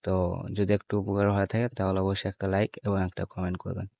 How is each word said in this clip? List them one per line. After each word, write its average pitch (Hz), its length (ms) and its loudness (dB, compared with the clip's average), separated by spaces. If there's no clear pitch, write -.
তো 95 100 0
যদি 101 160 2
একটু - 280 -2
উপকার 101 340 2
হয়ে 98 160 2
থাকে 117 160 0
তাহলে 95 220 2
অবশ্যই 98 300 0
একটা 98 180 -6
লাইক 98 220 2
এবং 101 140 0
একটা 92 180 -6
কমেন্ট 90 320 -4
করবেন। 95 300 -6